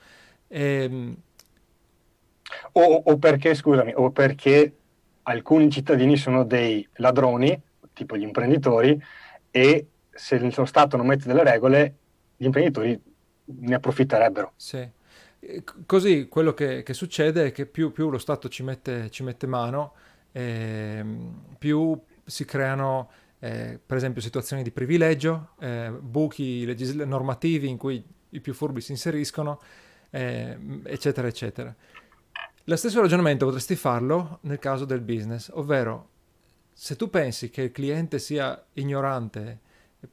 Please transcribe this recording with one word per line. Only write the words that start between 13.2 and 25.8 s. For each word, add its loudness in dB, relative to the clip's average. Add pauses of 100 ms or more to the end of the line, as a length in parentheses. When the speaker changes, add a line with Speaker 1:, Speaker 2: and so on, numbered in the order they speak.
Speaker 2:
ne -4
approfitterebbero. 0
Speaker 1:
Sì. -14 (600)
Eh, -14
c-, -20
così 4
quello 2
che, -4
che -10
succede 0
è -2
che -8
più, -4
più -2
lo -2
Stato -6
ci -12
mette, -8
ci -14
mette -8
mano, -4 (400)
ehm, -10
più 0 (280)
si -10
creano, -4 (280)
eh, -10
per -6
esempio -4
situazioni -6
di -8
privilegio, 0 (100)
eh, -8